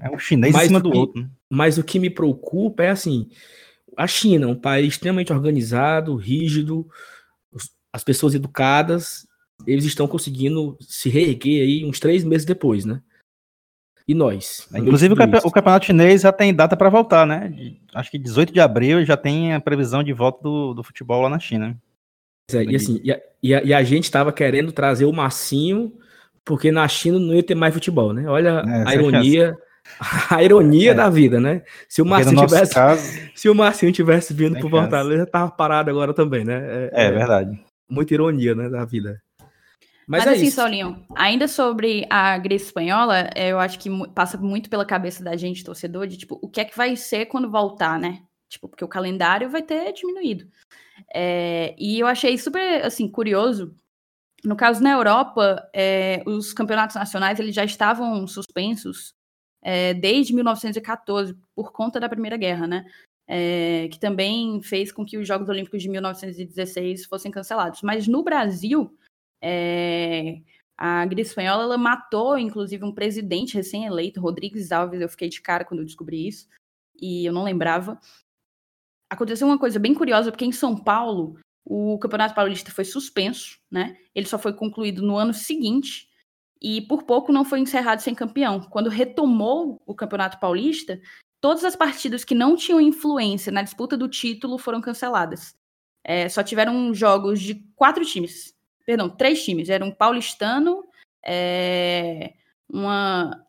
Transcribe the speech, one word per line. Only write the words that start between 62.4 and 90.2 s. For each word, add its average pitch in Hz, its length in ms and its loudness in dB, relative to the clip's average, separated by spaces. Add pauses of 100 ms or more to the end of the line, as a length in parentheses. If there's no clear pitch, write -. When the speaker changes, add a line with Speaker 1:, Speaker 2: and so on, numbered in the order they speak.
Speaker 3:
né? 180 180 -6 (440)
É, 170 640 -4
que - 80 -18
também 208 600 -4
fez 202 300 -6
com 208 160 -12
que 214 100 -14
os 202 120 -10
Jogos 196 200 -4
Olímpicos 196 320 -8
de 185 80 -10
mil 190 140 -8
novecentos 185 380 -10
e 185 40 -10
dezesseis 185 600 -8
fossem 196 260 -12
cancelados. 196 500 -6
Mas 208 280 -4
no 277 160 0
Brasil, 226 720 -2 (460)
é, 170 1000 -4 (360)
a 175 300 -4
gripe 185 160 -4
espanhola, 202 400 -4
ela 240 160 -4
matou, 240 580 -2
inclusive, 208 480 -6
um 202 80 -8
presidente 208 640 -6
recém-eleito, 190 640 -6
Rodrigues 180 520 -8
Alves. 175 280 -4
Eu 170 80 -6
fiquei 170 200 -10
de - 120 -14
cara 180 240 -4
quando 170 160 -10
eu 160 60 -10
descobri 160 400 -12
isso, - 200 -14 (540)
e 180 260 -6
eu 170 60 -4
não 180 120 -4
lembrava. 180 540 -4 (1120)
Aconteceu 226 380 -4
uma 277 120 2
coisa 240 200 -2
bem 226 160 2
curiosa, 233 360 0
porque 240 140 -8
em 247 80 -2
São 247 240 -2
Paulo, 208 640 -4 (260)
o 208 340 -4
Campeonato 214 360 -4
Paulista 196 360 -2
foi 196 140 -2
suspenso, 214 760 -8 (120)
né? 185 260 -4 (180)
Ele 202 120 -6
só 214 120 -6
foi 208 140 -6
concluído 208 500 -6
no 202 140 0
ano 220 180 -2
seguinte 269 760 -6 (520)
e 214 220 -6
por 285 220 -6
pouco 247 280 0
não 277 120 2
foi 269 160 -4
encerrado 240 420 -2
sem 240 120 -6
campeão. 220 460 -4
Quando 220 300 -6
retomou 247 960 -2
o 202 80 -12
Campeonato 196 440 -8